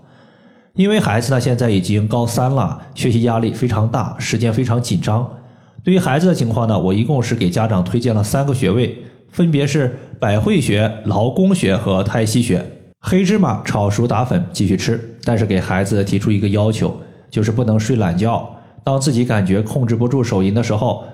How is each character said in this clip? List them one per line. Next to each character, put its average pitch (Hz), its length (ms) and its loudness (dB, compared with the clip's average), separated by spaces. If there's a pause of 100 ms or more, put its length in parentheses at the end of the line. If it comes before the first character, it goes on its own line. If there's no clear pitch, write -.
(720)
因 196 160 2
为 214 100 2
孩 110 220 2
子 135 120 -2
呢， 127 60 2
现 123 180 0
在 120 120 2
已 101 100 2
经 101 260 0
高 117 220 0
三 127 260 0
了， 101 240 -2 (160)
学 - 160 -2
习 113 120 2
压 117 180 2
力 113 140 0
非 123 160 -2
常 107 180 0
大， 110 320 -4
时 - 180 -4
间 113 160 0
非 127 120 0
常 117 160 0
紧 95 180 -2
张。 117 260 0 (560)
对 180 120 2
于 190 40 4
孩 151 220 2
子 180 80 4
的 170 80 4
情 117 140 -2
况 113 180 0
呢， 107 100 2
我 90 160 0
一 107 120 2
共 143 180 0
是 - 100 -2
给 101 160 0
家 107 160 0
长 98 160 0
推 120 200 -2
荐 120 120 0
了 107 80 2
三 135 240 0
个 143 80 0
穴 92 160 0
位， 113 280 0 (340)
分 175 180 2
别 143 160 2
是 143 320 0 (220)
百 104 180 2
会 202 220 2
穴、 107 320 2 (140)
劳 101 240 0
宫 190 260 2
穴 95 180 2
和 95 300 0
太 113 220 0
溪 117 160 2
穴。 90 320 -2 (260)
黑 185 240 2
芝 202 140 2
麻 120 260 0
炒 101 260 0
熟 117 180 2
打 120 180 0
粉 92 260 0
继 101 160 0
续 95 80 2
吃， 113 240 -2 (240)
但 120 140 0
是 107 80 2
给 95 140 0
孩 95 240 0
子 101 200 0
提 101 160 0
出 113 120 0
一 101 80 2
个 101 100 0
要 104 220 2
求， 87 280 -2 (300)
就 110 120 -2
是 110 100 0
不 110 120 0
能 107 160 2
睡 131 160 0
懒 90 220 0
觉。 110 300 0 (360)
当 135 160 0
自 135 140 0
己 120 100 2
感 110 220 0
觉 95 160 2
控 113 240 -2
制 113 100 0
不 117 120 0
住 127 160 0
手 98 180 0
淫 95 120 0
的 117 100 0
时 107 120 -2
候， 110 380 -2